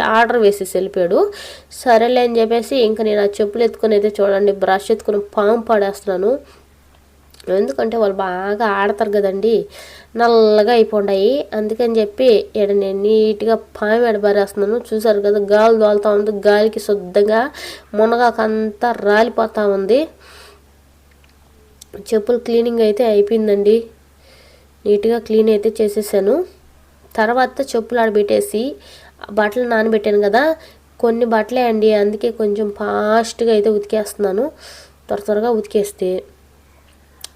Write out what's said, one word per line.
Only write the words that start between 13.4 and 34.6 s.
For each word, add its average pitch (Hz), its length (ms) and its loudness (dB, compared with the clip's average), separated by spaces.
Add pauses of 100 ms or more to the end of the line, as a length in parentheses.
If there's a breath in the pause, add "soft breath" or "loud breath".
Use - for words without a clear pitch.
పాము 220 340 0
ఎడ 220 160 0
పారేస్తున్నాను. 202 640 0
చూసారు 220 380 0
కదా 208 240 0
గాలి 214 320 4
దోలుతా 208 340 2
ఉంది, 208 280 0
గాలికి 208 400 2
శుద్ధంగా 202 640 0 (520 loud breath)
మునగాకంతా 220 960 0 (100)
రాలిపోతా 220 680 0
ఉంది. 196 320 2 (2000 loud breath)
చెప్పులు 226 340 -2
క్లీనింగ్ 233 420 0
అయితే 214 240 2
అయిపోయిందండి, 208 720 2 (1080 soft breath)
నీట్‌గా 214 340 0
క్లీన్ 220 300 2
అయితే 214 220 0
చేసేసాను. 214 640 0 (800 loud breath)
తర్వాత 240 460 0
చెప్పులు 240 380 -4
ఆడబెట్టేసి 214 640 0 (680 loud breath)
బట్టలు 208 360 -2
నానబెట్టాను 220 540 0
కదా, 202 220 2 (560 loud breath)
కొన్ని 233 260 0
బట్టలే 226 380 0
అండి, 220 300 2
అందుకే 214 380 0
కొంచెం 214 400 -2
ఫాస్ట్గా 214 840 -2
అయితే 214 160 2
ఉతికేస్తున్నాను. 208 760 -2 (580 loud breath)